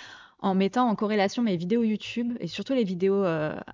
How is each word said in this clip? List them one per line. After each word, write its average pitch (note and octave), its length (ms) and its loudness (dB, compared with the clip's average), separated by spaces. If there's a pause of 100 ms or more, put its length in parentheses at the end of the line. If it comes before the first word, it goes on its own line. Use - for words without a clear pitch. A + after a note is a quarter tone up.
(400)
en F#3+ 160 2
mettant G3 320 2
en G3+ 80 2
corrélation G#3 480 2
mes G3 120 2
vidéos G3 280 0
YouTube A#3 560 -2
et E3+ 80 -6
surtout - 240 -6
les B3+ 100 2
vidéos, F#3+ 400 2
euh, D#3 320 0 (200)